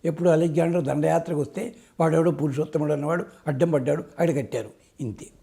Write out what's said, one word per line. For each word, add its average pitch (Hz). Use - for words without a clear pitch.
ఎప్పుడు 170
అలెగ్జాండర్ 165
దండయాత్రకు 156
వస్తే 196
వాడెవడో 160
పురుషోత్తముడు 151
అన్నవాడు 151
అడ్డం 156
పడ్డాడు, 147
ఆడ 165
కట్టారు, 113
ఇంతే. 113